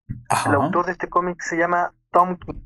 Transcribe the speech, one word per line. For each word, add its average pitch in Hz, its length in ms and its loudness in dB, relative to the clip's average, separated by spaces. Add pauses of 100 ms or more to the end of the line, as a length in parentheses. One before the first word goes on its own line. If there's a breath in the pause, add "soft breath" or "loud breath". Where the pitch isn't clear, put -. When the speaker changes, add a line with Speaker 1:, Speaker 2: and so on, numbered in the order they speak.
(300)
Speaker 1:
Ajá. - 180 0
Speaker 2:
El - 80 4
autor 175 300 2
de 180 60 -2
este 175 160 -8
cómic 180 340 -2
se 165 160 -4
llama 175 340 0 (180)
Tom 180 280 4
King. - 160 -10 (120)